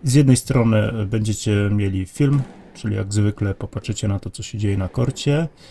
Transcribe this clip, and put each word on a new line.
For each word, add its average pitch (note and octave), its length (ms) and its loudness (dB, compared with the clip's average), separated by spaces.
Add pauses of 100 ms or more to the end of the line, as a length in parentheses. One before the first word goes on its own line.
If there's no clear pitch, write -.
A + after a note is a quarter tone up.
Z C3 100 2
jednej C3+ 220 8
strony, A#2 400 2
e, G#2+ 300 0
będziecie G#2 680 0
mieli G2 340 -2
film, C#3 360 0 (320)
czyli G#2 220 -4
jak G2+ 160 -4
zwykle G#2 420 0
popatrzycie - 540 -6
na G2 100 0
to, G2+ 120 -10
co - 120 -14
się - 160 -10
dzieje G2+ 180 0
na F#2+ 120 -2
korcie. C#3+ 600 -2 (220)